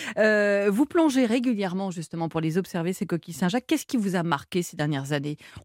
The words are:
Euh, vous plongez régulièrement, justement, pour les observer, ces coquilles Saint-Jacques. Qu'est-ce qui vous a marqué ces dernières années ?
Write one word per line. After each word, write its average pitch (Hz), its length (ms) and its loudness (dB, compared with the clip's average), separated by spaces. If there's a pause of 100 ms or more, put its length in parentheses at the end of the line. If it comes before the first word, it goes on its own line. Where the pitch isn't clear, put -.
(180)
Euh, 208 540 4
vous 247 140 2
plongez 277 400 4
régulièrement, 202 640 0
justement, 165 360 -6
pour 160 120 -2
les 160 180 0
observer, 180 340 -2
ces 190 140 -6
coquilles 170 280 -4
Saint-Jacques. 196 340 0
Qu'est-ce 311 180 0
qui - 100 -4
vous 196 200 0
a 175 80 0
marqué 165 380 -2
ces - 140 -8
dernières 147 360 -2
années ? 147 240 -4 (280)